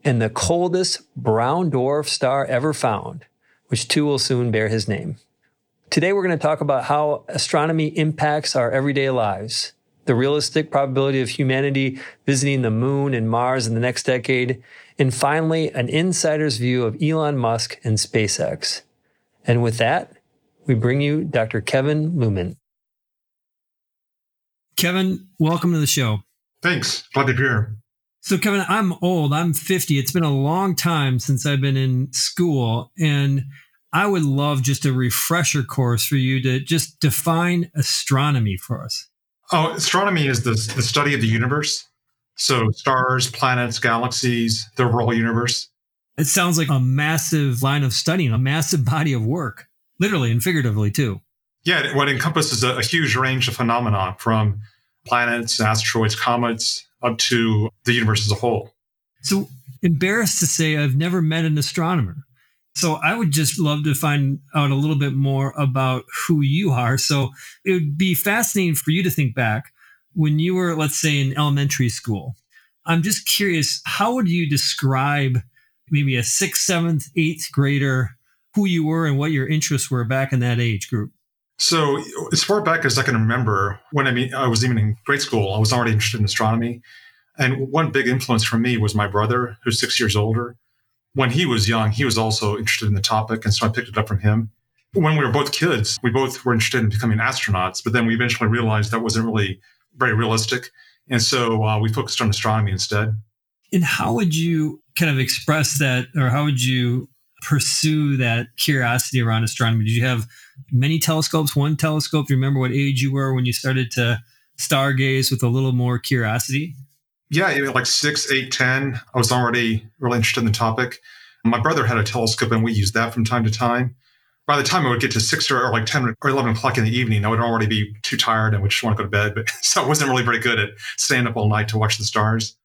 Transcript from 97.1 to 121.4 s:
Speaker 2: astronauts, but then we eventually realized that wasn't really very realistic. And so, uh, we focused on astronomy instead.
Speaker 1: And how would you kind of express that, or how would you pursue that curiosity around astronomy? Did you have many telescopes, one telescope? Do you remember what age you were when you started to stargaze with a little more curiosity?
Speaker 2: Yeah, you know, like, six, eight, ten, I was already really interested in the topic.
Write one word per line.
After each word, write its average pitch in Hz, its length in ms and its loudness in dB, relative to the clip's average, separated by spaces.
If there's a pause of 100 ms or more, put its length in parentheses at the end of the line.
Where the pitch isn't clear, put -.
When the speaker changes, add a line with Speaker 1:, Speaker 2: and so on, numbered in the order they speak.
Speaker 2:
astronauts, 104 640 -2
but 107 120 -2
then 117 120 2
we 113 80 2
eventually 120 360 0
realized 110 420 2
that 113 80 -2
wasn't 113 260 0
really 104 360 -2 (340)
very 123 180 2
realistic. 113 580 0 (380)
And 120 120 2
so, 113 420 2
uh, 107 160 2
we 110 80 2
focused - 320 -2
on 117 100 2
astronomy 104 440 0
instead. 107 420 -2 (560)
Speaker 1:
And 180 140 4
how 180 260 -2
would 196 240 0
you 160 480 -2 (140)
kind 165 120 2
of 139 80 0
express 151 640 0
that, 127 280 0 (100)
or 131 100 2
how 139 160 2
would 139 180 0
you 123 460 0 (340)
pursue 151 760 0
that 120 300 0 (100)
curiosity 127 640 0
around 113 240 2
astronomy? 113 400 0
Did 113 80 0
you 120 100 2
have 120 220 0 (460)
many 143 280 2
telescopes, 156 560 0
one 147 220 2
telescope? 156 500 0
Do 143 60 0
you 131 40 2
remember 135 220 2
what 123 120 0
age 139 300 0
you 135 120 0
were 135 200 0
when 127 120 0
you 120 80 0
started 131 380 -2
to 117 280 0 (380)
stargaze 135 720 0
with 127 120 -2
a 120 40 2
little 131 240 0
more 123 260 0
curiosity? 127 800 -2 (560)
Speaker 2:
Yeah, 175 180 2
you 139 160 0
know, 135 60 -2
like, 123 160 0
six, - 440 -2
eight, 131 200 0
ten, 131 500 -2 (120)
I 127 40 0
was 120 140 2
already 117 520 0 (160)
really 123 180 0
interested 113 240 0
in 113 40 0
the 110 60 2
topic. 117 480 -2 (440)